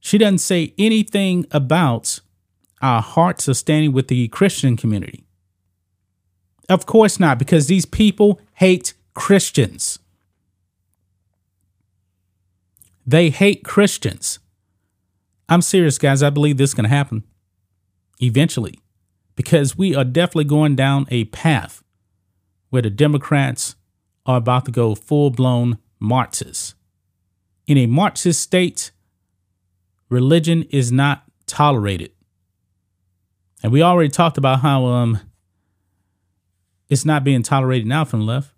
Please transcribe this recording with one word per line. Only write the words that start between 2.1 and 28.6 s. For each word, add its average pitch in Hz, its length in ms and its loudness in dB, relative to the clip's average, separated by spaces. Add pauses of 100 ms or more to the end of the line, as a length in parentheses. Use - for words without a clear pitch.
our 120 220 0
hearts - 480 0
are 131 40 2
standing 151 380 0
with 131 160 -2
the 123 200 -2
Christian 139 480 0
community. - 500 -6 (1400)
Of - 180 0
course 220 340 4
not, 147 180 2
because 143 280 2
these 180 180 0
people 208 560 2 (140)
hate 185 400 0 (200)
Christians. - 840 -2 (3000)
They 156 220 4
hate 196 360 0
Christians. - 760 -2 (1120)
I'm 170 100 4
serious, 170 380 0
guys. 139 240 2
I 147 80 2
believe 147 260 0
this 135 140 0
is - 40 -10
gonna 104 140 0
happen 135 360 -2 (1000)
eventually, 127 560 -2 (580)
because 143 400 0
we 190 180 0
are 139 100 0
definitely 151 400 0
going 147 320 2
down 135 340 0
a 120 160 -2
path - 560 -4 (880)
where 127 120 0
the 110 80 -2
Democrats 139 840 -2 (520)
are 127 100 2
about 123 300 0
to - 40 -10
go 113 240 -2
full-blown 123 840 0 (200)
Marxists. - 760 -6 (920)
In 143 120 4
a 123 80 2
Marxist 170 540 -2
state, - 500 -4 (1160)